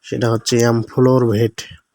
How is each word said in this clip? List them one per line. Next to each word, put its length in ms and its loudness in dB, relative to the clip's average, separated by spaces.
সেটা 240 -4
হচ্ছে 280 -2
অ্যামফ্লোরভেট 1000 0